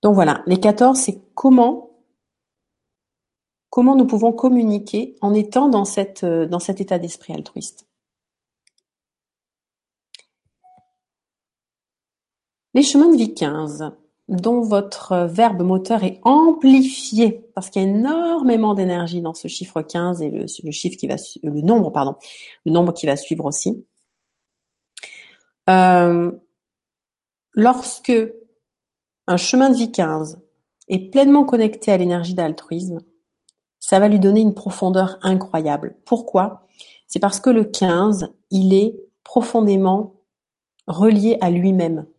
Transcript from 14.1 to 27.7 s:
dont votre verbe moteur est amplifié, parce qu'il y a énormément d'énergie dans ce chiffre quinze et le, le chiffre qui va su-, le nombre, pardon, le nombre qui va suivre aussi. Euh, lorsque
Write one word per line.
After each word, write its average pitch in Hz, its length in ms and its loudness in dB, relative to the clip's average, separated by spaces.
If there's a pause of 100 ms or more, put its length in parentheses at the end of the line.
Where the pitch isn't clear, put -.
dont 226 320 -2
votre 202 640 -2
verbe 180 380 0
moteur 185 400 -2
est 185 200 -6
amplifié, 262 1300 2
parce 185 140 -10
qu'il 196 120 -4
y 190 40 0
a 196 40 0
énormément 254 880 0
d'énergie 175 460 -4
dans 165 120 -8
ce - 140 -16
chiffre 170 340 -10
quinze 170 400 -6
et 151 80 -6
le, - 160 -8 (180)
le 156 80 -10
chiffre - 260 -8
qui - 100 -10
va 131 100 -6
su-, - 240 -18
le 147 200 -8
nombre, 190 300 2
pardon, 139 240 -4 (500)
le 160 60 -2
nombre 170 220 2
qui 156 140 -8
va 143 80 0
suivre 160 300 -8
aussi. 185 400 -8 (1800)
Euh, 175 640 4 (1200)
lorsque 247 600 0 (1120)